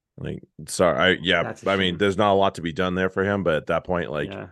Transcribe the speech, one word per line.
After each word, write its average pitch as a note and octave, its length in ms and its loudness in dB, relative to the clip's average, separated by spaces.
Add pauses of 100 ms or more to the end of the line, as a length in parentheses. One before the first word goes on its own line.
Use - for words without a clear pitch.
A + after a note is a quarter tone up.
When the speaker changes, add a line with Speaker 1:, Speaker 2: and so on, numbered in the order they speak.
(160)
Speaker 1:
Like, - 260 -10 (240)
sorry, E2 320 2
I, F#2 240 4
yeah, F2 220 2
Speaker 2:
That's - 200 -8
a F#2+ 60 0
Speaker 1:
I G2 60 2
mean, F#2 160 2
Speaker 2:
shame. F2 60 -6
Speaker 1:
there's G2+ 180 2
not G#2 160 4
a - 20 6
lot G2 220 2
to E2+ 60 -10
be E2+ 100 -4
done F2+ 240 -2
there F#2 120 0
for G2 140 -2
him, G2+ 220 -2
but E2 100 2
at D2 140 -4
that E2 160 -2
point, F2 260 -4
like, D2+ 200 -6
Speaker 2:
Yeah. G2 220 -14